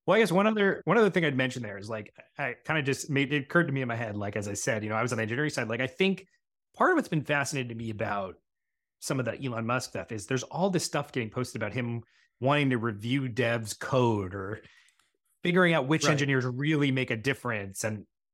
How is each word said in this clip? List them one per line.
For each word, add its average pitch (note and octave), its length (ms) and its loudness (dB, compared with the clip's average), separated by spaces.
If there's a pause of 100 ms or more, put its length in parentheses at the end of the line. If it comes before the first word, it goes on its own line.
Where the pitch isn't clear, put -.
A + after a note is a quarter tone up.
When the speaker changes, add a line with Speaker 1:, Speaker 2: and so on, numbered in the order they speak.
Speaker 1:
Well, F#3 120 4
I - 20 6
guess G3+ 120 4
one G3 160 4
other, G3+ 380 2
one E3+ 120 4
other G#3+ 120 6
thing E3+ 160 2
I'd C#3 100 2
mention B2+ 280 0
there G2+ 140 -10
is, G#2 120 -10
like, A2 240 -8 (240)
I B2+ 180 -4 (100)
kinda D#3 180 0
just C3+ 260 -2
made, C#3 220 2
it D3 120 0
occurred E3+ 240 2
to C#3 60 -2
me C3+ 80 -2
in B2+ 60 -4
my A#2 80 -2
head, A2+ 220 -6
like, G#2 180 -4
as G#2 120 -4
I G#2 60 -6
said, G#2+ 300 -2
you G#2+ 60 -4
know, A2 60 -2
I A2 60 0
was B2 120 0
on A2+ 40 -2
the A2+ 60 0
engineering B2 260 -2
side. A#2+ 200 -4
Like, A#2 100 -2
I C3 80 -2
think F#3+ 400 0 (480)
part C#4 160 4
of F4+ 60 4
what's C4 100 0
been D#3 160 0
fascinating C#3 460 -2
to A#2 60 -8
me A#2 140 -6
about G2+ 460 -4 (640)
some C#3 200 -2
of A#2+ 60 -2
the A2+ 180 -4
Elon A2+ 220 -4
Musk B2 260 -2
stuff G2 200 -8
is G#2+ 160 -8
there's C3 160 0
all F#3 260 -2
this F3+ 160 0
stuff - 260 -4
getting A2+ 180 -4
posted B2 320 -6
about G#2+ 120 -4
him A#2 300 -4 (380)
wanting C#3+ 300 4
to B2 60 4
review A#2 520 -2
devs' A#2 500 -2
code A2 560 2
or G2 260 -8 (800)
figuring F3 300 6
out C#3 140 2
which D#3 180 2
Speaker 2:
Right. D3+ 60 6
Speaker 1:
engineers C#3 340 2
really C#3 460 2
make C3 200 0
a A#2 60 -2
difference A2 640 -4
and G#2+ 220 -4 (280)